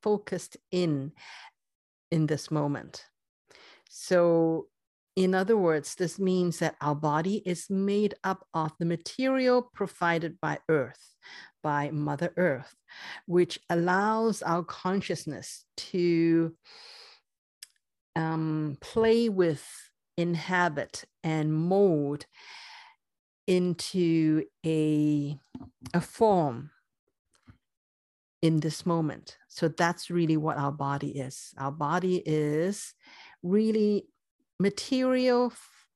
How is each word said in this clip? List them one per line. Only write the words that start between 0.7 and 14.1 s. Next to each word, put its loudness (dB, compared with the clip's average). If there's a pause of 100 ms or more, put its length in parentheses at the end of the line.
in, 0 (1000)
in 2
this -4
moment. -4 (840)
So 2 (480)
in 4
other 4
words, 2
this -4
means 0
that 0
our 0
body 0
is -6
made 0 (100)
up -4
of -2
the -2
material 0 (120)
provided -2
by -4
Earth, -2 (480)
by -2
Mother -4
Earth, -2 (500)
which 2 (120)
allows 2